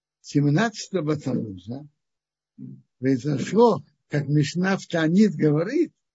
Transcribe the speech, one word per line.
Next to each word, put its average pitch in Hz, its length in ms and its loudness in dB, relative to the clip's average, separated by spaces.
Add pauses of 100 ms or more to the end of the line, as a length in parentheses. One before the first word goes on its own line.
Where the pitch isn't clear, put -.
(200)
семнадцатого 151 960 0
Тамуза 113 680 -8 (1120)
произошло, 143 840 2 (240)
как 147 200 -4
Мишна 170 500 0
в - 80 -12
Таанит 170 480 2
говорит, 160 580 0 (220)